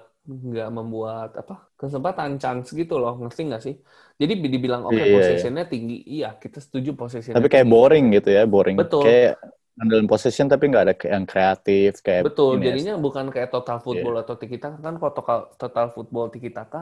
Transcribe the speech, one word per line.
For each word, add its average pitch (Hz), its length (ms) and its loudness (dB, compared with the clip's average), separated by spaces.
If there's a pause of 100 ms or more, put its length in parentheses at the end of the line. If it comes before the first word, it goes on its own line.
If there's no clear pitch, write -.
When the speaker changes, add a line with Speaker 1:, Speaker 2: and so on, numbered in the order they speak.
(240)
Speaker 1:
nggak 123 460 -12
membuat, 113 640 -10
apa, - 220 -16 (180)
kesempatan, 143 640 -8
chance 127 320 -8
gitu 165 260 -6
loh, 123 220 -4
ngerti 120 260 -12
nggak 120 200 -8
sih? 143 120 -12 (400)
Jadi 165 200 -2
bi-, 147 160 -4
dibilang, 123 320 -2
"Oke, 113 100 -4
Speaker 2:
Iya, 107 120 2
iya. 101 100 6
Speaker 1:
possession-nya 98 500 0
tinggi," 117 380 -8
iya, 135 300 -8
kita - 260 -20
setuju 139 340 -8
possession-nya 120 420 -8
Speaker 2:
Tapi 117 140 4
kayak 131 160 6
Speaker 1:
tinggi. 117 100 8
Speaker 2:
boring 139 380 8
gitu 101 160 4
ya, 101 160 6
boring. 98 300 4
Speaker 1:
Betul. 147 280 0
Speaker 2:
Kayak 120 300 6 (440)
ngandelin 110 320 2
possession 127 400 0
tapi 139 160 2
nggak 120 180 4
ada 92 140 2
ke-, - 100 -10
yang 95 160 -2
kreatif, 98 760 0
kayak 90 240 0
Speaker 1:
Betul, 131 320 0
Speaker 2:
ini - 20 -2
ya. 127 140 0
Speaker 1:
jadinya 170 240 -6
bukan 139 300 -6
kayak 127 220 -8
total 123 280 -6
football 117 400 -6
Speaker 2:
Iya. 113 60 -6
Speaker 1:
atau 117 120 -12
tiki 117 220 -12
taka. 151 220 -14
Kan 160 180 -12
kalau 160 160 -6
total, 120 260 -4 (140)
total 120 360 -6
football 117 380 -10
tiki 120 220 -14
taka 117 320 -14